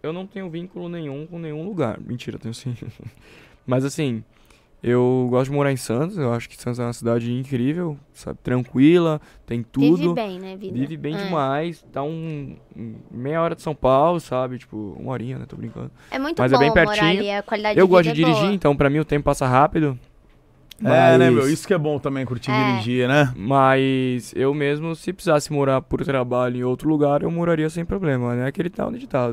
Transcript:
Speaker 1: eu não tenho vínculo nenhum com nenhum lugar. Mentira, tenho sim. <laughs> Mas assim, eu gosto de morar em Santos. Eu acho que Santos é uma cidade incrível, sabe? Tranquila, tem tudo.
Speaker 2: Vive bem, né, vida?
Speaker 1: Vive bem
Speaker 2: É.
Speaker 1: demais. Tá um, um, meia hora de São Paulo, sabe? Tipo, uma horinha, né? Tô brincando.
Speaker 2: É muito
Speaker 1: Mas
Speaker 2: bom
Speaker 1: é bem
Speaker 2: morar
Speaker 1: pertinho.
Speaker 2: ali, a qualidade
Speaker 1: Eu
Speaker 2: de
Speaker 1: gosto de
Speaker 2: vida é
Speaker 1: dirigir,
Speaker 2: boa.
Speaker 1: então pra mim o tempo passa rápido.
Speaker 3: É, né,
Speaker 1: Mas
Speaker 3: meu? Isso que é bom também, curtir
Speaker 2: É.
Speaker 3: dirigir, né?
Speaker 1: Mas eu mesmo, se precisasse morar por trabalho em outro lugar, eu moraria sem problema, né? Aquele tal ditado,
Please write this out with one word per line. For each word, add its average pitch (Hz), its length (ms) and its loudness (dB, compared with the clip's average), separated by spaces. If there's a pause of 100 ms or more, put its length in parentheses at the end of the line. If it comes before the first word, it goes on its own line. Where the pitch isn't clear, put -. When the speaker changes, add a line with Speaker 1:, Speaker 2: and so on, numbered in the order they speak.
Speaker 1:
eu 151 100 -6
não 185 140 -8
tenho 190 240 -12
vínculo 175 400 -10
nenhum 156 380 -10
com 175 100 -14
nenhum 156 300 -8
lugar. 156 320 -4
Mentira, - 400 -10
tenho 113 140 -10
sim. 123 220 -8 (460)
<laughs> - 440 -20
Mas 131 200 0
assim, 131 380 -4 (580)
eu 123 480 2
gosto 131 220 2
de 143 40 -2
morar 143 160 2
em 135 60 0
Santos. 156 400 -4
Eu 123 160 0
acho 117 160 -6
que - 100 -20
Santos 123 200 -6
é 120 40 -4
uma 120 100 -6
cidade 117 380 -2
incrível, 139 640 -2 (160)
sabe? - 320 -12
Tranquila, 147 800 4 (240)
tem 120 160 -6
tudo. 143 360 2
Speaker 2:
Vive 170 180 0
bem, 196 240 -6
né, 190 180 -14
vida? 196 160 -12
Speaker 1:
Vive 143 240 -6
bem 147 180 -8
Speaker 2:
É. 202 100 -6
Speaker 1:
demais. 156 680 -4
Tá 135 100 -8
um, 156 540 -8 (200)
um, 110 200 -14 (160)
meia 143 300 -4
hora 165 140 -2
de - 60 -20
São 156 140 -6
Paulo, 147 440 4
sabe? 127 380 -4
Tipo, 107 420 -12
uma 131 120 -8
horinha, 123 260 -8
né? 123 100 -12
Tô - 80 -16
brincando. 117 360 -12 (180)
Speaker 2:
É - 80 -8
muito 294 240 -4
Speaker 1:
Mas 127 100 4
Speaker 2:
bom 254 60 6
Speaker 1:
é - 20 6
bem 147 100 6
Speaker 2:
morar 165 180 6
Speaker 1:
pertinho. 208 220 2 (100)
Speaker 2:
ali, 202 120 -4
a 202 120 -4
qualidade 208 360 0
Speaker 1:
Eu 190 60 8
Speaker 2:
de 185 60 4
Speaker 1:
gosto 180 140 8
de 156 80 0
Speaker 2:
vida 151 80 2
é 165 40 4
Speaker 1:
dirigir, 165 220 4
Speaker 2:
boa. 202 80 2
Speaker 1:
então 143 200 2
pra 143 140 2
mim 143 100 0
o 156 60 0
tempo 147 200 0
passa 143 220 0
rápido. 139 500 2 (880)
Speaker 3:
É, 165 340 6
né, 127 120 8
Speaker 1:
Mas 123 40 6
Speaker 3:
meu? 135 160 4
Isso 160 160 -2
que 202 80 2
é 180 40 2
bom 151 200 0
também, 135 280 -4
curtir 123 260 -6
Speaker 2:
É. 127 220 2
Speaker 3:
dirigir, 123 340 0
né? 135 260 4
Speaker 1:
Mas 131 1000 2
eu 135 180 0
mesmo, 151 400 -2
se 180 200 -8
precisasse 156 400 0
morar 135 280 2
por 131 220 -4
trabalho 123 540 0
em 123 80 -4
outro 127 240 -2
lugar, 147 340 2
eu 165 80 -2
moraria 170 380 0
sem 170 160 -8
problema, 135 500 -2
né? 123 120 -2
Aquele 170 220 -4
tal - 220 -6
ditado, 139 420 -4